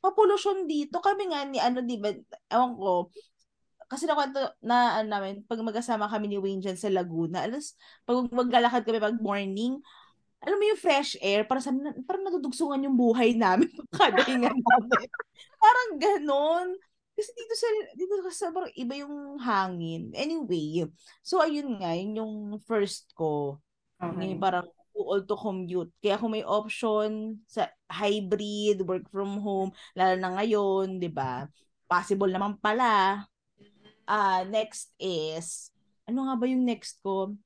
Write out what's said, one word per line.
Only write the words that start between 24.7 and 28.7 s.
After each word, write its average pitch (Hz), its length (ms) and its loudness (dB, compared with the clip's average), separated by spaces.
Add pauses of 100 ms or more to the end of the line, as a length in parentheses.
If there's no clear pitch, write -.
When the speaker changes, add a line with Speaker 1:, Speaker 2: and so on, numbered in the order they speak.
Speaker 1:
too 208 80 -4
old 196 240 -2
to 208 80 0
commute. 180 640 -4
Kaya 202 160 2
kung 220 160 -2
may 220 160 -4
option 214 960 -2
sa - 240 -2 (240)
hybrid, 208 960 0